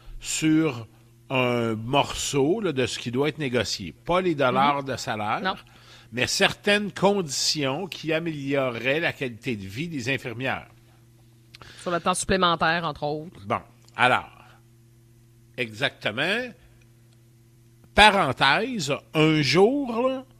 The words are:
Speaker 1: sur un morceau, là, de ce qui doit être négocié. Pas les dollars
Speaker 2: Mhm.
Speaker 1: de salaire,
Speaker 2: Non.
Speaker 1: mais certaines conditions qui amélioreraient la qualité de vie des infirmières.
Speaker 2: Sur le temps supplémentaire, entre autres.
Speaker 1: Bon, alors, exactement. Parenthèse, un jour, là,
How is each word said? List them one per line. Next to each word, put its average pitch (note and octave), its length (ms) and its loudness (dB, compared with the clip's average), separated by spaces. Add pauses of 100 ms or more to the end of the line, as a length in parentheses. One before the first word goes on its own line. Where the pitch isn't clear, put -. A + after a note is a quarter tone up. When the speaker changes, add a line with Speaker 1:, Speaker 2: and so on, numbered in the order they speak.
(200)
Speaker 1:
sur D#3 680 0 (440)
un A#2+ 460 0
morceau, C#3 840 0
là, E3+ 140 -2
de B2+ 120 0
ce - 140 -6
qui B2+ 100 -8
doit C3+ 200 0
être D3 80 -10
négocié. A#2 560 -4 (100)
Pas F3 160 0
les F3+ 160 0
dollars C#3 460 2
Speaker 2:
Mhm. C3+ 80 -10
Speaker 1:
de B2 80 -4
salaire, A2 440 -4
Speaker 2:
Non. F#3+ 140 -4 (560)
Speaker 1:
mais A#2 160 0
certaines G3+ 640 2
conditions D#3+ 960 0
qui D3+ 240 -8
amélioreraient C#3 880 -2
la D#3+ 140 -2
qualité B2 420 -6
de G2 100 -10
vie A2 220 -8
des C3+ 260 -6
infirmières. A#2+ 540 -6 (1120)
Speaker 2:
Sur F#3 100 -4
le E3+ 100 0
temps F#3 120 0
supplémentaire, F3 680 0
entre D3+ 200 -6
autres. D#3 420 -6
Speaker 1:
Bon, G2+ 160 -2 (340)
alors, A#2 340 2 (1300)
exactement. C3 960 -4 (1400)
Parenthèse, F3+ 1000 4 (200)
un D#3 280 4
jour, A#3 680 2
là, C4 160 -6 (140)